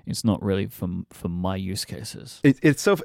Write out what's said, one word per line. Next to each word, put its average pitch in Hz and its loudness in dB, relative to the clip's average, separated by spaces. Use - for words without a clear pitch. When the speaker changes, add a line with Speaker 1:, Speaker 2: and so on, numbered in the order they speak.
Speaker 1:
it's - -4
not 107 2
really 98 0
for, - -8
for - -8
my 90 -2
use 95 -6
cases. - -14
Speaker 2:
It, 139 6
it's 151 4
so, 202 4